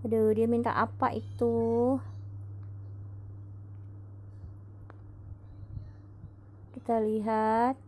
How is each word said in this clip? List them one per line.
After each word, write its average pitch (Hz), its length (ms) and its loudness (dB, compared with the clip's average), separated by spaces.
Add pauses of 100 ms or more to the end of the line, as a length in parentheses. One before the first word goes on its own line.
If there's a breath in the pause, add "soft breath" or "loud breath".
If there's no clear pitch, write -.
Aduh, 220 320 6
dia 226 80 6
minta 233 320 4
apa - 400 2
itu? 233 880 4 (4000 loud breath)
Kita 233 240 2
lihat. 220 880 4